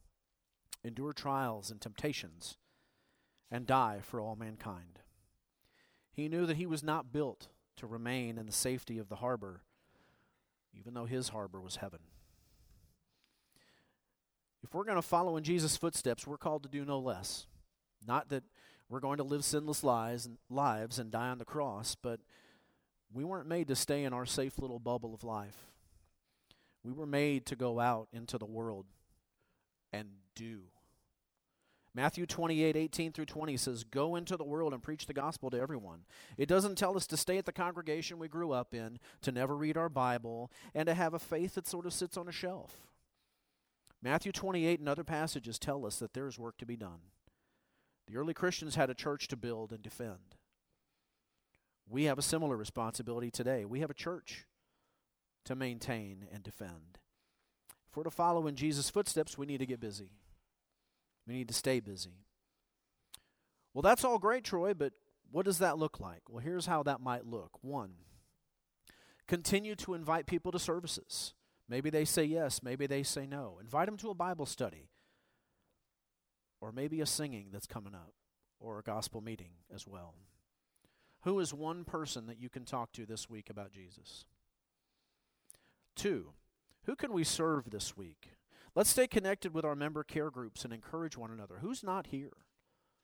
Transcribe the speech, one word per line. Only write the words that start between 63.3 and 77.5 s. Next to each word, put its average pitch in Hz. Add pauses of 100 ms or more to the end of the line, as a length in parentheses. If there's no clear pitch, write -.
"Well, 139
that's 233
all 240
great, 220
Troy, 190
but 143 (360)
what 180
does 190
that 170
look 156
like?" 87
Well, 117
here's 165
how 156
that 135
might 123
look. 113
One, 117 (1300)
continue 202
to 190
invite 160
people 170
to 175
services. - (340)
Maybe 139
they 151
say 156
yes, 151
maybe 135
they 139
say 139
no. 131
Invite 123
them 208
to 208
a 196
Bible 170
study, 82 (1700)
or 107
maybe 147
a 147
singing 120